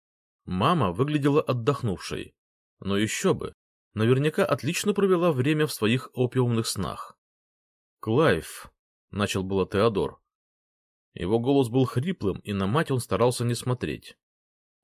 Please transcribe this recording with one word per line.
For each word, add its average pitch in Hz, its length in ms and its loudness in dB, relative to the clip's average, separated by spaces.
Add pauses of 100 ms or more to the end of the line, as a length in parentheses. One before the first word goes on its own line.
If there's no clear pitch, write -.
(440)
Мама 104 480 2
выглядела 143 500 2
отдохнувшей, 120 920 -2 (460)
но 98 160 -2
еще 110 380 0
бы, - 180 -6 (420)
наверняка 135 500 2
отлично 170 500 -2
провела 180 380 2
время 151 340 2
в 147 60 -8
своих 113 420 0
опиумных 123 520 0
снах. - 520 -6 (840)
«Клайв», 110 720 0 (380)
начал 101 320 -2
было 92 260 0
Теодор. 98 520 0 (960)
Его 95 240 -2
голос 131 300 2
был 131 160 2
хриплым, 123 560 -2
и 104 120 -8
на 95 140 0
мать 147 240 -2
он 131 100 0
старался 117 440 0
не 120 100 0
смотреть. - 640 -6 (680)